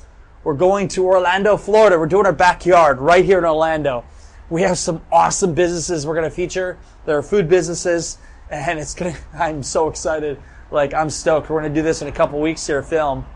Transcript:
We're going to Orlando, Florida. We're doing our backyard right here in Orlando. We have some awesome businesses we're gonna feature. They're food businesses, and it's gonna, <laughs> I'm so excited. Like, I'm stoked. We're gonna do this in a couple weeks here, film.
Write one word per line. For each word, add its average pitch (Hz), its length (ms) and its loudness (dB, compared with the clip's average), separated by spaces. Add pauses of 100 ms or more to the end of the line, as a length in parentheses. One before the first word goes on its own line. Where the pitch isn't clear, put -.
(440)
We're 156 100 -2
going 185 360 2
to 185 160 -2
Orlando, 185 520 2
Florida. 202 420 4
We're 160 60 0
doing 190 200 2
our 185 80 2
backyard 170 640 4
right 175 260 4
here 185 140 4
in 170 60 0
Orlando. 156 600 0 (440)
We 165 120 -2
have 190 160 0
some 165 240 -6 (100)
awesome 165 420 2
businesses 165 540 -2
we're 160 80 -4
gonna 160 140 -2
feature. 180 480 -6 (280)
They're 147 160 -2
food 170 280 0
businesses, 170 680 0 (300)
and 156 300 -6
it's 151 140 -10
gonna, 175 220 -6 (100)
<laughs> - 120 -20
I'm 156 260 -4
so 160 260 -2
excited. 151 500 -6 (320)
Like, 143 220 0
I'm 156 160 -2
stoked. 156 400 -2
We're 156 120 -2
gonna 151 120 -6
do 156 80 0
this 160 220 -2
in 147 40 -8
a 135 40 -10
couple 147 280 -2
weeks 156 280 -4
here, 139 160 -2
film. 139 420 -4 (100)